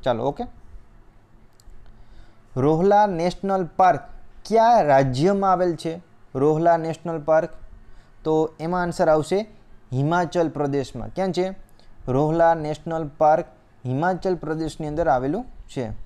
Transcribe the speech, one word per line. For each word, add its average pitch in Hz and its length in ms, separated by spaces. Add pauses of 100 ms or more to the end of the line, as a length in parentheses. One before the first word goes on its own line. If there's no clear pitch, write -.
ચાલો, 117 220
ઓકે. 143 200 (2000)
રોહલા 175 500
નેશનલ 185 720
પાર્ક 175 240 (480)
કયા 226 320
રાજ્યમાં 147 720
આવેલ 175 240
છે? 165 240 (340)
રોહલા 156 420
નેશનલ 160 460
પાર્ક, 160 280 (760)
તો 156 260 (100)
એમાં 180 220
આન્સર 170 260
આવશે 170 380 (460)
હિમાચલ 160 560
પ્રદેશમાં. 139 680
ક્યાં 185 180
છે? 185 220 (540)
રોહલા 156 460
નેશનલ 156 640
પાર્ક 160 260 (420)
હિમાચલ 170 480
પ્રદેશની 156 540
અંદર 160 200
આવેલું 143 360
છે. - 480 (140)